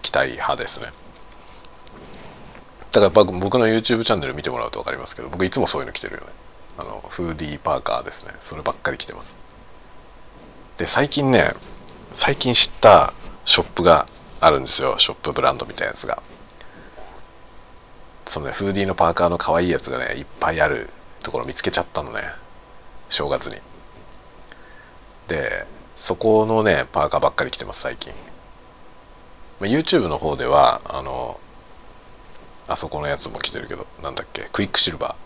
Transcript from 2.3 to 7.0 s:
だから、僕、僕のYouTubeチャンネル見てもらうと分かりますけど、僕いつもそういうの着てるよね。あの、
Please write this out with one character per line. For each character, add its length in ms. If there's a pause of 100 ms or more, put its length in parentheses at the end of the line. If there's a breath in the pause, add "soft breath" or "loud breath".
だ 80
か 60
ら、 40
僕、 220
僕 260
の 80
YouTube 380
チ 80
ャ 20
ン 60
ネ 80
ル 60
見 100
て 60
も 80
ら 80
う 40
と 80
分 60
か 80
り 40
ま 100
す 100
け 60
ど、 60
僕 160
い 60
つ 80
も 80
そ 120
う 20
い 40
う 40
の 40
着 60
て 100
る 100
よ 20
ね。 80 (500)
あ 60
の、 240